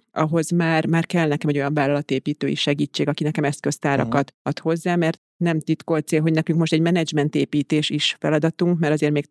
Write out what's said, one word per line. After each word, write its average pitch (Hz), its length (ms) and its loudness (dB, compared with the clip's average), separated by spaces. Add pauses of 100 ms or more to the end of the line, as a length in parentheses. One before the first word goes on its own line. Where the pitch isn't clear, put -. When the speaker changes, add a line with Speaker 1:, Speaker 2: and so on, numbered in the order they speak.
(120)
Speaker 1:
ahhoz 156 380 0
már, 165 380 2
már 165 180 2
kell 170 220 0
nekem 147 220 0
egy 143 80 0
olyan 143 160 -2
vállalatépítői 143 840 -2
segítség, 143 520 -2
aki 147 160 -2
nekem 151 200 -2
eszköztárakat 143 880 -2
Speaker 2:
Mhm. - 80 -20 (100)
Speaker 1:
ad 139 100 -4
hozzá, 170 360 -2
mert 165 220 0 (260)
nem 165 160 0
titkolt 156 480 -2
cél, 156 140 2
hogy 160 120 2
nekünk 156 260 0
most 160 140 0
egy 160 80 2
menedzsmentépítés 151 1080 0
is - 300 -2
feladatunk, 160 600 0
mert 151 140 2
azért 147 200 0
még 147 180 -2